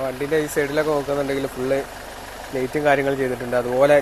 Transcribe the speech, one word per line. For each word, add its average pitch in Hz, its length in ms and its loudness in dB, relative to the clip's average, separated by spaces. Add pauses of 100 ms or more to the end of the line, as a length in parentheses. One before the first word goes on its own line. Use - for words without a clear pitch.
വണ്ടിന്റെ 139 400 -2
ഈ - 80 -4
സൈഡിലൊക്കെ 151 420 0
നോക്കുന്നുണ്ടെങ്കിൽ 139 500 0 (100)
full 131 240 0 (760)
ലൈറ്റും 131 320 -2
കാര്യങ്ങളും 139 340 2
ചെയ്തിട്ടുണ്ട്. 123 400 -2
അതുപോലെ 127 400 4